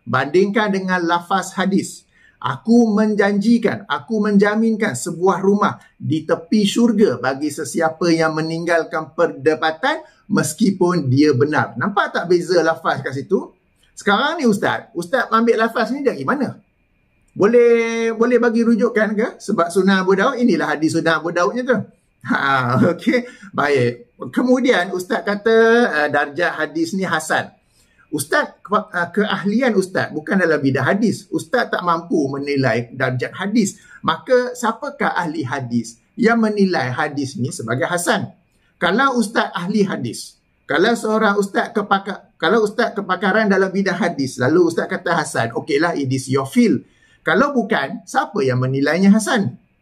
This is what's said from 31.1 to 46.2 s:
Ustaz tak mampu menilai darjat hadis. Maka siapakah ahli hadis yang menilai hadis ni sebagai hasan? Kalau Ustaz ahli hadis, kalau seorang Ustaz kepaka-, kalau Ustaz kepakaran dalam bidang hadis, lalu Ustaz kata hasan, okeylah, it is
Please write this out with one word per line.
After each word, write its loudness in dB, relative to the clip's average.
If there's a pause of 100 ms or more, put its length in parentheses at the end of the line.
Ustaz -2
tak -6
mampu 0
menilai -2
darjat -4
hadis. 0 (220)
Maka 0
siapakah -4
ahli -4
hadis -6 (160)
yang 2
menilai 0
hadis -4
ni -4
sebagai -4
hasan? -2 (480)
Kalau 2
Ustaz -2
ahli 0
hadis, -8 (240)
kalau 2
seorang 0
Ustaz -2
kepaka-, -4
kalau 2
Ustaz -2
kepakaran 0
dalam 2
bidang -2
hadis, -4
lalu 4
Ustaz -4
kata -4
hasan, -2
okeylah, -2
it -2
is -2